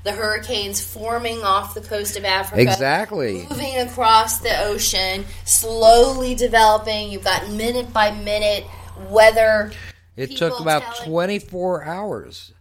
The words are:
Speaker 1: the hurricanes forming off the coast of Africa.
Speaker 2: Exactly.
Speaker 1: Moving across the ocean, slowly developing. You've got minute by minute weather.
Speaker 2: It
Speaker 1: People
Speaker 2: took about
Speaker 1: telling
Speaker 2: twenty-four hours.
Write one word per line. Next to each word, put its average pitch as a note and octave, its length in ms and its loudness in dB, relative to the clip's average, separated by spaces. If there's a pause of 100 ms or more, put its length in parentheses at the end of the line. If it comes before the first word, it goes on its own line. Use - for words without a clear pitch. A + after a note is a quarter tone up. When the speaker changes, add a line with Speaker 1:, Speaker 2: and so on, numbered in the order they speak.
Speaker 1:
the G3+ 80 -4
hurricanes G#3+ 680 -4
forming A3+ 600 -6
off G3+ 300 0
the G#3+ 80 -10
coast G#3 360 -6
of G3+ 80 -8
Africa. F#3+ 360 0
Speaker 2:
Exactly. C3+ 880 -2
Speaker 1:
Moving - 280 -6
across A#3 600 2
the G3 260 -2
ocean, G3+ 600 -2 (200)
slowly A#3+ 880 6
developing. G#3+ 760 2
You've G3 120 -10
got F#3+ 260 -2
minute A#3+ 440 -4
by G#3+ 180 4
minute G#3 540 -2 (440)
weather. A3 600 6 (440)
Speaker 2:
It C3 140 -6
Speaker 1:
People E3 200 -2
Speaker 2:
took - 100 -6
about D#3 220 0
Speaker 1:
telling C3+ 300 -10
Speaker 2:
twenty-four F3+ 720 -4
hours. D#3 760 -10